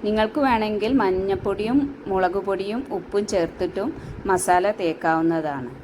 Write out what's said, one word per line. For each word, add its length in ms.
നിങ്ങൾക്ക് 420
വേണമെങ്കിൽ 440
മഞ്ഞൾപ്പൊടിയും 760
മുളക് 360
പൊടിയും 320
ഉപ്പും 360
ചേർത്തിട്ടും 560
മസാല 500
തേക്കാവുന്നതാണ്. 880